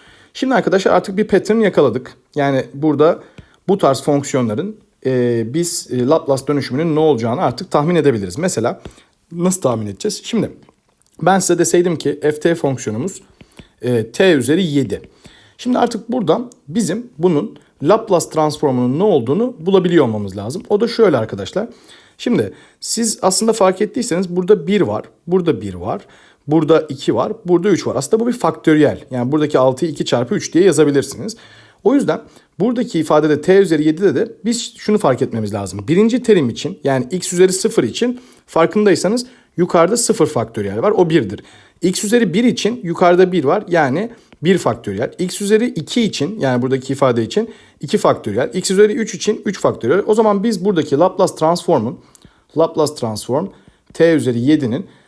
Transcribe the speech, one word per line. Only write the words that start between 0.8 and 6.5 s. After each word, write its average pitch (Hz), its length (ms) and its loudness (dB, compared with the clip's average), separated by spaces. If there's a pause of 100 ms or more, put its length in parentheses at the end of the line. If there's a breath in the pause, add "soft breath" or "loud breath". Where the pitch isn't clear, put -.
artık 185 240 0
bir 214 120 0
pattern 214 320 2
yakaladık. 135 520 0 (220)
Yani 139 300 0 (100)
burada 151 460 2 (480 loud breath)
bu - 100 2
tarz 135 240 2
fonksiyonların, 139 760 -2 (300)
e, 123 380 0 (100)
biz, 170 360 -4
e, 123 160 -2
Laplace 139 400 0
dönüşümünün 147 480 -2